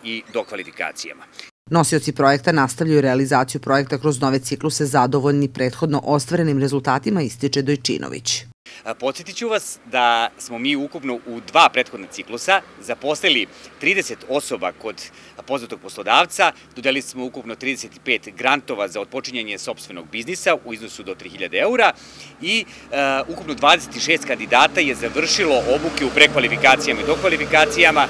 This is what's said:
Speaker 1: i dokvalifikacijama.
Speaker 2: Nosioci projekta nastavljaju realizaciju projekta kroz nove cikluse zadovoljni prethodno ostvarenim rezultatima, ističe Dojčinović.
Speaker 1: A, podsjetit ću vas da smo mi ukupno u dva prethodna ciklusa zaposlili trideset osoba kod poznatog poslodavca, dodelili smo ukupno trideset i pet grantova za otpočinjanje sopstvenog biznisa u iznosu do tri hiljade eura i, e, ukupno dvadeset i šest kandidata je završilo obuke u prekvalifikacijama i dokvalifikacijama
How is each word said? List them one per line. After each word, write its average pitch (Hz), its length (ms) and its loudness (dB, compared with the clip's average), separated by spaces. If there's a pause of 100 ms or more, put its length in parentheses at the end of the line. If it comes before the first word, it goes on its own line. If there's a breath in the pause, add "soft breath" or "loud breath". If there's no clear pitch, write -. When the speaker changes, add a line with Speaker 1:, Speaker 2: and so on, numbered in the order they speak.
Speaker 1:
i 113 200 -8 (100)
dokvalifikacijama. 85 880 -8 (480 loud breath)
Speaker 2:
Nosioci 156 400 2
projekta 139 400 4
nastavljaju 151 500 2
realizaciju 131 600 2
projekta 139 360 0
kroz 135 240 0
nove 135 180 2
cikluse 143 460 -4
zadovoljni 139 640 2
prethodno 135 560 -2
ostvarenim 147 560 0
rezultatima, 139 640 0
ističe 139 400 -2
Dojčinović. 117 800 -2 (400 loud breath)
Speaker 1:
A, 110 100 -8
podsjetit - 420 -6
ću 240 120 -6
vas 220 300 -2 (140)
da 120 460 4
smo 120 200 -10
mi 135 180 0
ukupno 139 380 -6
u 117 260 -10 (120)
dva 156 220 6
prethodna 120 380 -4
ciklusa 120 500 -2 (200)
zaposlili 135 680 -2 (320 loud breath)
trideset 170 380 -2 (120)
osoba 123 420 -4 (100)
kod 107 140 -8 (520 loud breath)
poznatog 117 320 -8
poslodavca, 123 720 0 (240 loud breath)
dodelili 135 260 -2
smo 127 240 -10
ukupno 117 300 -10
trideset 123 400 -8
i - 100 -20
pet 113 320 -2
grantova 123 500 -2
za 92 140 -6
otpočinjanje 113 560 -10
sopstvenog 92 540 -12
biznisa 165 440 -2 (100)
u 117 80 -10
iznosu 110 300 -14
do 95 120 -10
tri 92 140 -18
hiljade 90 280 -6
eura 214 340 4 (500 loud breath)
i, 214 240 -2 (260 loud breath)
e, - 40 -4 (320)
ukupno 160 260 -8
dvadeset 143 420 2
i 117 40 -8
šest 156 260 0
kandidata 127 540 2
je 139 160 2
završilo 143 600 0 (200)
obuke 151 300 -2
u 127 40 2
prekvalifikacijama 131 920 4
i - 40 -4
dokvalifikacijama 156 1040 4